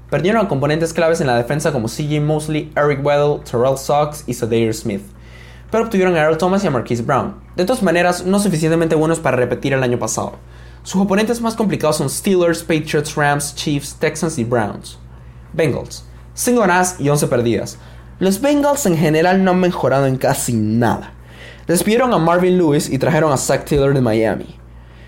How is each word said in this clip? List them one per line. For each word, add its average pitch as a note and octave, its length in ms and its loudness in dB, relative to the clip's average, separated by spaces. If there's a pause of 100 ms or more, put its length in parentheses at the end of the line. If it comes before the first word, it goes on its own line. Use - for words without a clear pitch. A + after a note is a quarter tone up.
Perdieron F#3+ 360 0
a G3 40 -6
componentes D3+ 440 -2
claves E3 280 0
en D3 60 0
la A#2+ 100 2
defensa D3 340 -2
como A#2 160 -2
C D3+ 160 -6
J D3+ 160 -2
Mosley, D3+ 560 -2
Eric D3 280 0
Weddle, C#3+ 360 2 (100)
Terrell C3 280 2
Suggs D3 500 -2
y B2 60 -4
Za'Darius A2+ 480 0
Smith, G2+ 200 -4 (680)
pero A3+ 140 0
obtuvieron F#3+ 300 2
a D#3+ 40 2
Earl D#3 180 2
Thomas F#3 260 0
y G3 40 0
a D#3 40 0
Marquise A#2 300 -2
Brown. B2 340 -2 (200)
De F3+ 100 0
todas B3 160 -2
maneras, F3 440 2
no F#3+ 120 2
suficientemente E3 580 2
buenos D#3+ 240 2
para C3 180 0
repetir B2 360 0
el C3+ 80 0
año B2 160 0
pasado. A2 360 -4 (500)
Sus - 180 -2
oponentes G#3 400 0
más A3+ 140 -4
complicados D#3 420 0
son C#3+ 120 -2
Steelers, E3+ 520 0
Patriots, D3+ 540 -2
Rams, D3 400 0
Chiefs, C#3+ 400 -4
Texans D#3+ 420 -4
y A#2+ 60 0
Browns. A2 560 -4 (540)
Bengals, - 520 -4 (280)
cinco B3 260 0
ganadas F3+ 400 2
y C#3 100 0
once D3 180 2
perdidas. A#2+ 520 -2 (400)
Los G3 200 2
Bengals C#4+ 460 2
en F3 120 2
general E3+ 460 4
no F#3 80 4
han F3+ 80 2
mejorado C#3 460 2
en C3 120 0
casi B2+ 360 0
nada. A2 600 0 (520)
Despidieron G#3+ 480 2
a E3+ 60 4
Marvin F3+ 380 4
Lewis D3+ 320 2
y C3+ 100 -2
trajeron D3+ 320 2
a C3 60 2
Zach C3+ 280 0
Taylor C#3 280 2
de C#3 80 2
Miami. A2 580 0 (480)